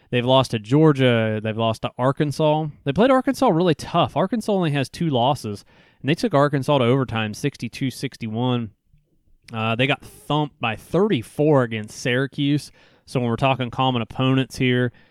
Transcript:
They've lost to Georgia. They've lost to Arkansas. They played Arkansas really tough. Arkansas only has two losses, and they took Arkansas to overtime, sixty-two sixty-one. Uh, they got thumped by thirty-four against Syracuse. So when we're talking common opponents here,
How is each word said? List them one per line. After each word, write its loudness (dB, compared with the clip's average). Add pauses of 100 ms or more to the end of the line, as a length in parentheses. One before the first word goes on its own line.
(100)
They've 0
lost 4
to -2
Georgia. 4
They've -4
lost 0
to -6
Arkansas. 0 (180)
They -2
played 4
Arkansas 2
really 2
tough. -2
Arkansas -2
only 0
has -2
two -4
losses, -2 (360)
and -4
they 2
took -2
Arkansas 2
to 2
overtime, 0
sixty-two -6
sixty-one. -4 (800)
Uh, -2
they 0
got -4
thumped -6
by -4
thirty-four 0
against -6
Syracuse. -2 (340)
So -4
when -2
we're 0
talking -2
common 0
opponents -2
here, 0 (180)